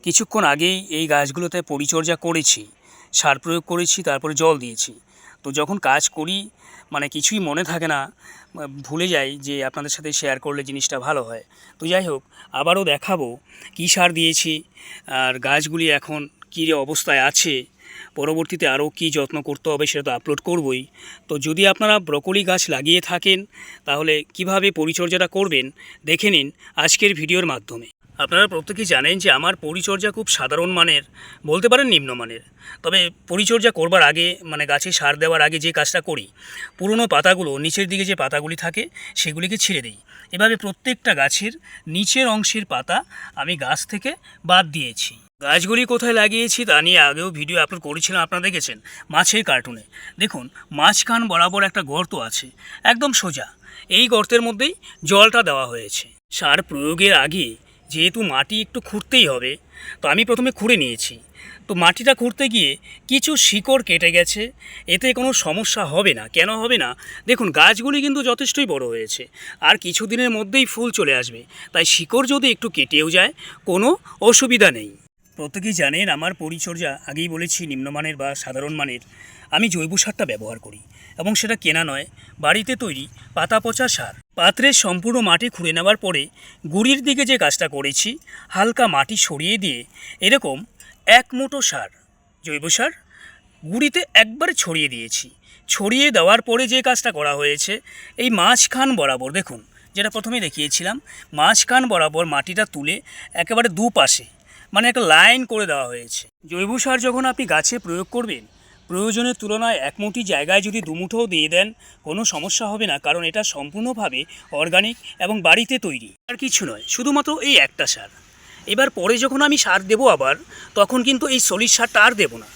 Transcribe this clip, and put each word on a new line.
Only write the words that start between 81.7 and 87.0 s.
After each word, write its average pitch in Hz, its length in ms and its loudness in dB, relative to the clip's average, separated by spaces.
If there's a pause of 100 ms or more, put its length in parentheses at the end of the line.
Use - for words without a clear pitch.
নয়, 139 160 -6 (380)
বাড়িতে 202 320 2
তৈরি 143 280 -8 (300)
পাতা 175 260 0
পচা 233 280 -2
সার। 110 260 -6 (240)
পাত্রের 220 360 2 (100)
সম্পূর্ণ 196 340 -2 (100)
মাটি 170 260 0
খুঁড়ে 165 180 -4
নেওয়ার 185 320 2
পরে 156 180 -2 (500)
গুঁড়ির 254 340 2